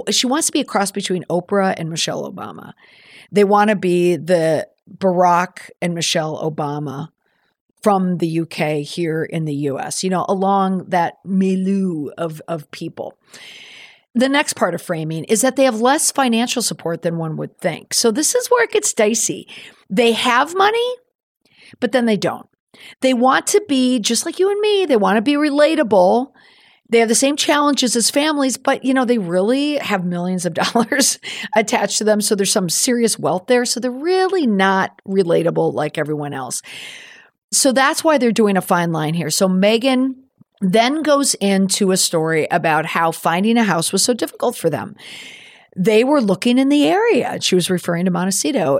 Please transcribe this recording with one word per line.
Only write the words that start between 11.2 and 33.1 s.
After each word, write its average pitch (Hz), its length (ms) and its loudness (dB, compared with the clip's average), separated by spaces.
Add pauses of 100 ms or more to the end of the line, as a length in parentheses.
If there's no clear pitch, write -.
milieu 190 960 0
of, 160 300 -8
of 165 240 -8
people. - 440 -12 (1000)
The 247 120 2
next 285 260 0
part 185 200 0
of 165 80 -8
framing 160 440 -6
is 214 160 0
that 254 140 0
they 269 100 4
have 220 160 0
less 269 280 2
financial 240 540 0
support 165 400 -6
than 165 160 -2
one 160 180 -6
would 151 220 -10
think. - 340 -6
So - 160 2
this 262 240 0
is 494 140 -2
where 480 160 2
it 440 80 -2
gets - 200 0
dicey. 214 560 -2 (400)
They 233 260 2
have 262 420 0
money, 466 400 0 (840)
but 233 120 -2
then 240 160 2
they 214 100 2
don't. 143 320 -6 (520)
They 262 120 4
want 262 340 2
to 415 220 2
be, 254 300 2
just 226 260 -2
like 339 140 -6
you 381 100 2
and 403 120 -2
me, 403 260 2
they 269 100 4
want 196 200 2
to 226 40 2
be 285 120 0
relatable. 277 960 2 (580)
They 226 80 2
have 226 120 4
the 233 40 2
same 269 220 2
challenges 285 600 0
as 226 140 0
families, 285 480 0
but, - 260 -2
you 262 120 0
know, 262 100 2
they 240 140 2
really 226 580 0
have 190 260 -4
millions 175 440 -4
of 165 60 -4
<laughs> - 200 -2
dollars 240 460 0 (360)
attached 208 440 0
to 220 40 -4
them. 208 160 2
So 208 140 -2
there's 196 180 0
some 185 160 0
serious 233 520 0